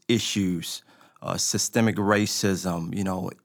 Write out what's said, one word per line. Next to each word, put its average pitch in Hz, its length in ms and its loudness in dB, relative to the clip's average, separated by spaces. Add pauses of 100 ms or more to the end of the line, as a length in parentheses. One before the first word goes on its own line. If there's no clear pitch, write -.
issues, 95 760 0 (380)
uh, 92 160 -4
systemic 107 600 0
racism, 95 1000 0
you 98 80 -2
know, 95 260 -4 (140)